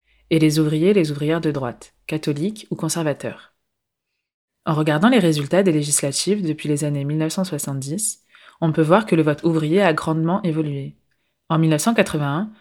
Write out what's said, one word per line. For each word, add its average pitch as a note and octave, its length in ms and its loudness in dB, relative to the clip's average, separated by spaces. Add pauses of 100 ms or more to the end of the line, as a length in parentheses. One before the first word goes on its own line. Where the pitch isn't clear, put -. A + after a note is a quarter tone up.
(300)
et E3 100 2
les D#3 200 4
ouvriers D#3 300 2
et G#3 40 4
les D#3 180 2
ouvrières D3+ 300 -2
de D#3 100 0
droite, C3 420 -8 (120)
catholiques D#3 640 -4
ou D#3+ 60 -4
conservateurs. D3+ 760 -4 (1120)
En E3 80 -2
regardant D#3 360 2
les B3+ 100 4
résultats D#3+ 440 2
des F#3 80 4
législatives D3+ 720 -2
depuis D#3 220 -4
les D3 160 0
années C#3+ 220 -4
mille D3+ 120 -2
neuf D#3+ 160 -2
cent F#3+ 120 -2
soixante-dix, C#3+ 760 -6 (360)
on D#3+ 140 2
peut E3 80 2
voir F#3 240 4
que F#3 100 0
le D#3+ 80 4
vote D3 200 0
ouvrier D#3+ 380 2
a E3+ 120 4
grandement D#3+ 500 -2
évolué. D3 520 -4 (520)
En D#3+ 100 0
mille D#3+ 120 4
neuf D3+ 120 2
cent A#3 120 0
quatre-vingt-un, E3 680 -2